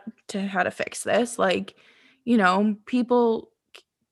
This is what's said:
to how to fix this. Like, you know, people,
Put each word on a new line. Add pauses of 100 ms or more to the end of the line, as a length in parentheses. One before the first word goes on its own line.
(280)
to
how
to
fix
this.
Like, (500)
you
know, (100)
people, (600)